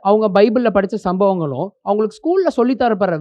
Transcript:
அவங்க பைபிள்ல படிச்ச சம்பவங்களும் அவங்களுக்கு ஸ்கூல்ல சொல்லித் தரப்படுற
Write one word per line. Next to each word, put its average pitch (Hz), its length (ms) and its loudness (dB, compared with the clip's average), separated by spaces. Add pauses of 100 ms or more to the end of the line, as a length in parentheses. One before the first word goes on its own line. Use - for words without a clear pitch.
அவங்க 214 180 2 (100)
பைபிள்ல 220 400 4
படிச்ச 196 200 0 (120)
சம்பவங்களும் 180 600 -2 (200)
அவங்களுக்கு 214 320 -2
ஸ்கூல்ல 339 380 0
சொல்லித் 247 260 0
தரப்படுற 196 380 0